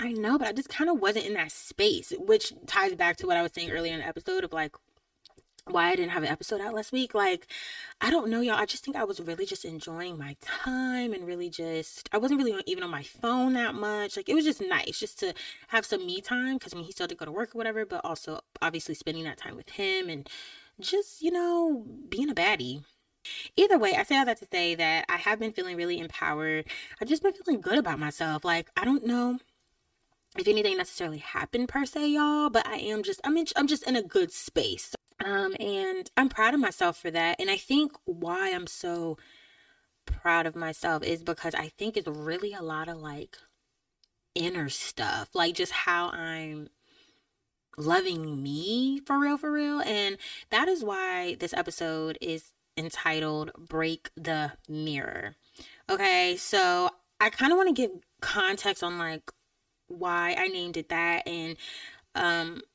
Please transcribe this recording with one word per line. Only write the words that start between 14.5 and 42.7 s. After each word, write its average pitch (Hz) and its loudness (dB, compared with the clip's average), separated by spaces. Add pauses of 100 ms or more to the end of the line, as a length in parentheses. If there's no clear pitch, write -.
nice - -2
just - -8
to 370 0 (360)
have 226 2
some 381 4
me 180 -4
time 254 -2
'cause, - -10
I 175 -8
mean, 165 -10
he 190 -14
still - -6
had - -4
to 175 -10
go 160 -8
to - -8
work 208 -6
or 233 -6
whatever, 220 -2
but - -6
also 160 -6 (200)
obviously 160 -2
spending 160 -6
that 156 -8
time - -12
with - -16
him 381 -2
and 330 -8 (520)
just, - -2
you 320 2
know, 339 2 (220)
being 269 -2
a 269 -2
baddie. 143 0 (720)
Either 370 8
way, 381 4
I - 2
say 277 4
all 277 6
that 240 2
to - -18
say 339 2
that 320 4
I 349 2
have 214 0
been 220 -2
feeling 180 -4
really 170 0
empowered. 156 -2 (340)
I've 214 -2
just 311 4
been 392 4
feeling 294 0
good 294 4
about 233 2
myself. 151 -2
Like, 165 2
I - 2
don't 254 4
know 240 2 (1000)
if 370 2
anything 415 4
necessarily 349 -4
happened - -2
per 277 0
se, 294 0
y'all, 294 4
but 226 4
I - -4
am 214 -2
just, 392 -4
I'm 294 2
in, 330 2
I'm 277 4
just 294 0
in 254 2
a 233 2
good - 2
space. - -2 (320)
Um, 392 0
and 381 -2
I'm 262 6
proud 226 4
of 294 4
myself - 2
for - -6
that. 330 2
And 381 0
I 392 2
think 294 2 (120)
why 359 -2
I'm 180 -4
so 339 -4 (880)
proud 339 2
of 320 -4
myself 320 -2
is 165 -2
because 165 -4
I 156 -4
think 214 -6
it's 180 0
really 160 -4
a 190 -10
lot 160 -6